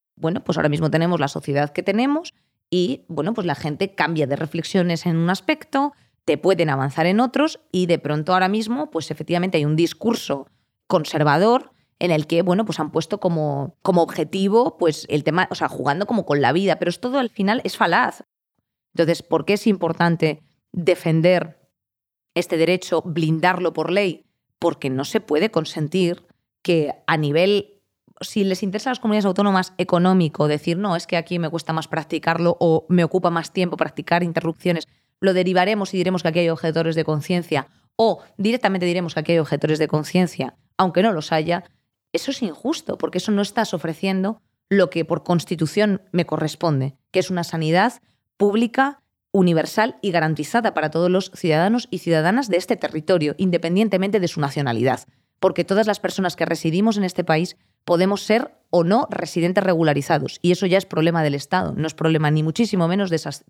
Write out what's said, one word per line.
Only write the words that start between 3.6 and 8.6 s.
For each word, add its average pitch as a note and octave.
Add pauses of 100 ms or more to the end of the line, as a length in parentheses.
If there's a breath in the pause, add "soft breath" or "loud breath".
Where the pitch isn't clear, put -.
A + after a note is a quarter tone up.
cambia D#3
de C#3
reflexiones E3+
en E3
un E3+
aspecto, C#4+ (320 soft breath)
te D3+
pueden E3+
avanzar C#3
en G3
otros C4 (120)
y F3+
de E3+
pronto D3+
ahora F#3
mismo, A3+